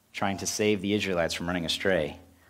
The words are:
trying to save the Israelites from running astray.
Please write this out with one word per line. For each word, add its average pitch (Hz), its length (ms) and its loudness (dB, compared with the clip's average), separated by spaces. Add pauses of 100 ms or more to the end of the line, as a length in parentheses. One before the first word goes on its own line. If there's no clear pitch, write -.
(140)
trying 98 240 -2
to 95 80 -6
save 104 360 2
the 98 120 0
Israelites 92 400 0
from 87 140 -6
running 87 180 -2
astray. 80 540 0 (300)